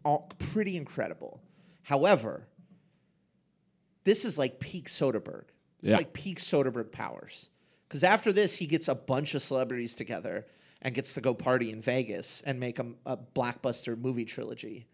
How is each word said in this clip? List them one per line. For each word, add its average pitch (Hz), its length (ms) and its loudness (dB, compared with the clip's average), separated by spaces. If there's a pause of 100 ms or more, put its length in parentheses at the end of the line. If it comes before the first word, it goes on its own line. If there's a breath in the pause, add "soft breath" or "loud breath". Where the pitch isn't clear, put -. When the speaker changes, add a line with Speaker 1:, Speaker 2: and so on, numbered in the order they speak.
Speaker 1:
all, 147 340 2
pretty 202 380 0
incredible. 120 640 -6 (400 soft breath)
However, 170 640 4 (1600)
this 220 200 4
is, 180 140 0
like, 131 200 0
peak - 300 -10
Soderbergh. - 560 -2 (360)
It's 101 100 2
Speaker 2:
Yeah. 107 80 8
Speaker 1:
like - 160 -2
peak 185 240 -6
Soderbergh 127 540 2
powers. - 580 -10 (400)
'Cause 143 120 -2
after 214 300 6
this, 196 240 4
he 170 100 -2
gets 156 220 0
a 135 60 2
bunch 135 400 -2
of 139 80 -2
celebrities 123 520 -2
together 104 520 -6 (360 soft breath)
and 127 120 -2
gets 131 200 -2
to 135 60 -4
go 123 140 2
party 120 360 2
in 110 100 -10
Vegas 113 640 -2
and 135 160 -4
make 123 200 -4
a, 123 80 -6 (200)
a 131 100 -4
blockbuster 120 840 -4
movie 120 260 -2
trilogy. 117 680 -10